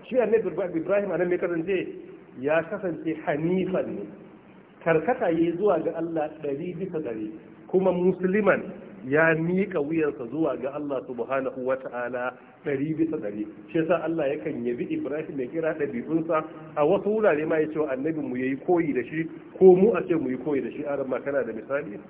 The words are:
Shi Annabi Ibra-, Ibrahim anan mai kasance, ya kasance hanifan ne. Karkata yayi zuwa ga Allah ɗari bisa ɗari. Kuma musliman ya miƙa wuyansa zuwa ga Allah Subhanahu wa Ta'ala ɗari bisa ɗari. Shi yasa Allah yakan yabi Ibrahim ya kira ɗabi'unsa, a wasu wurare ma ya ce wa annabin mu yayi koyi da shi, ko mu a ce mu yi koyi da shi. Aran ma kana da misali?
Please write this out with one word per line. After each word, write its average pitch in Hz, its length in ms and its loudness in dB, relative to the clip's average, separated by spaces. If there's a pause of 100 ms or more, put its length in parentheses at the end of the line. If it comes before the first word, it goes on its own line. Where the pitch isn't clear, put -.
Shi 233 80 -4
Annabi 220 320 4
Ibra-, 170 280 -4
Ibrahim 196 360 0
anan 175 180 0
mai 175 80 0
kasance, 175 500 -2 (520)
ya 156 240 2
kasance 165 520 -4 (120)
hanifan 170 680 0
ne. - 100 -8 (760)
Karkata 170 460 2
yayi 170 280 2
zuwa 185 220 4
ga 156 160 -2
Allah 165 340 -4 (120)
ɗari 147 380 -6
bisa 170 200 -6
ɗari. 107 320 -6 (360)
Kuma 185 240 4
musliman 185 720 4 (420)
ya 160 300 6
miƙa 180 480 0
wuyansa 147 480 0
zuwa 147 240 0
ga 127 160 -4
Allah 143 340 -4
Subhanahu 131 600 -4
wa 131 100 2
Ta'ala 123 580 -6 (300)
ɗari 147 320 -2
bisa 156 240 0
ɗari. 104 260 -6 (220)
Shi - 120 -2
yasa 160 240 2
Allah 160 280 0
yakan 151 320 -6
yabi 120 240 -2
Ibrahim 151 520 -6
ya 123 80 -4
kira 160 280 -2
ɗabi'unsa, 156 680 -2 (340)
a 147 80 4
wasu 190 260 4
wurare 185 340 4
ma 165 140 2
ya 156 140 2
ce 160 60 -2
wa 151 120 0
annabin 143 320 -2
mu 123 140 -4
yayi 131 180 0 (100)
koyi 160 300 2
da 120 80 0
shi, 160 240 -4 (320)
ko 190 160 12
mu 190 200 6
a 165 120 0
ce 170 80 2
mu 131 140 0
yi 127 80 -2
koyi 143 260 0
da 113 80 -4
shi. 147 160 -8
Aran 139 220 -2
ma 127 100 0
kana 139 240 -2
da 113 80 -4
misali? 127 480 -6 (100)